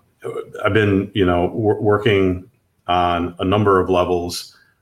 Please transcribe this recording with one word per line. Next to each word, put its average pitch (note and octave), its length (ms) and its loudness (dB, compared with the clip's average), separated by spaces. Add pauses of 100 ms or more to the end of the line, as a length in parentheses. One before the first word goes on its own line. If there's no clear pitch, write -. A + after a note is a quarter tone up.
(640)
I've G2+ 100 0
been, G2 400 2
you G2 120 2
know, F2 220 2
wor-, G#2 340 -2
working G2 680 0 (380)
on F2 520 -2
a G2 60 -4
number G2+ 360 2
of F2 80 -2
levels F2 680 -2 (240)